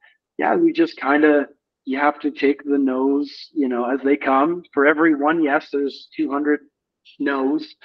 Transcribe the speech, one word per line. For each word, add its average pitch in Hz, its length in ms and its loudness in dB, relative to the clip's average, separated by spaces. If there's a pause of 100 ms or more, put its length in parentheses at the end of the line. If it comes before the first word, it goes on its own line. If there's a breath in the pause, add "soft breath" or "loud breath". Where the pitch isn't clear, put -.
(360 soft breath)
yeah, - 180 0
we 170 160 4
just 165 280 -2
kinda, 147 480 2 (400)
you 131 120 -4
have 147 220 0
to 147 100 -4
take 143 340 0
the 143 120 0
no's, 139 800 -2
you 139 140 -2
know, 123 180 -2
as 131 180 -2
they 143 140 2
come. 147 460 0 (100)
For 143 100 2
every 156 300 4
one 151 280 0
yes, 147 300 0
there's 139 420 -6
two 151 160 -4
hundred 147 300 -2 (580)
no's. 143 560 -2 (100)